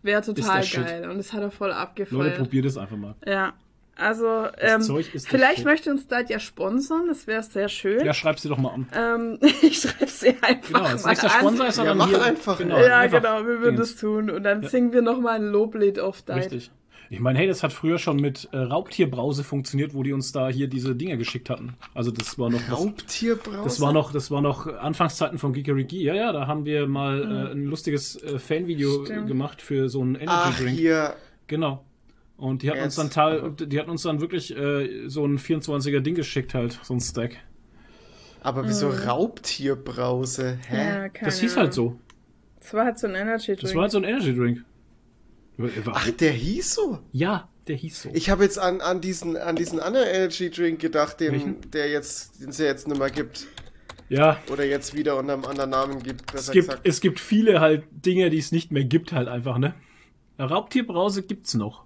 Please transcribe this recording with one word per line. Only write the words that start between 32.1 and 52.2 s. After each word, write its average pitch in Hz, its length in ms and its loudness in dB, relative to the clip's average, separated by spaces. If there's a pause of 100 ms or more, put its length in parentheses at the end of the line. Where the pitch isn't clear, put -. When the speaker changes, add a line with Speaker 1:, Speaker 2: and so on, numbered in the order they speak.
Speaker 2:
Und 131 280 -4
die 147 80 0
hatten 135 100 -4
uns 139 160 -4
Speaker 3:
Jetzt, - 0 -
Speaker 2:
dann 151 140 -2
teil-, 156 300 2
Speaker 3:
aber 160 80 -6 (160)
Speaker 2:
die 143 140 -2
hatten 165 120 -6
uns 165 100 -4
dann 156 180 -2
wirklich, 170 380 -6
äh, 139 500 -2
so 143 160 -2
ein 143 140 2
vierundzwanziger 143 640 0
Ding 156 140 0
geschickt 139 400 -2
halt, 120 260 -2
so 123 140 -6
ein 120 40 0
Stack. 117 340 -4 (1080)
Speaker 3:
Aber 131 260 -4
wieso 143 220 0
Speaker 1:
Mhm. 127 60 0 (120)
Speaker 3:
Raubtierbrause? 127 1500 -2 (100)
Hä? 120 100 -4
Speaker 1:
Ja, 101 320 -2
keine - 200 -10
Speaker 2:
Das 185 100 -2
hieß 240 180 0
halt 151 200 2
Speaker 1:
Ahnung. 120 220 0
Speaker 2:
so. - 0 - (600)
Speaker 1:
Das - 140 -16
war 226 120 2
halt 226 120 -2
so 226 100 -4
ein 190 80 -4
Energy 220 320 -4
Drink. 196 140 -2
Speaker 2:
Das 185 140 -4
war 165 80 2
halt 208 80 0
so 214 80 2
ein 190 40 0
Energy 190 320 0
Drink. 120 300 0 (920)
War 120 120 -4 (240)
Speaker 3:
Ach, - 160 0
der 151 220 2
hieß 170 420 -2
so? 311 240 -2 (140)
Speaker 2:
Ja, 170 360 -2 (200)
der 151 80 -6
hieß 156 280 -12
so. - 100 -12
Speaker 3:
Ich 165 180 0
hab 190 100 4
jetzt 196 160 4
an, 185 240 0
an 180 200 -2
diesen, 170 360 -4
an 170 180 -2
diesen 170 240 -2
anderen 214 280 2
Energy 185 420 0
Drink 165 300 0
gedacht, 156 400 0
den, 156 140 2
Speaker 2:
Welchen? 143 380 -4
Speaker 3:
der 147 200 -2
jetzt, - 500 -6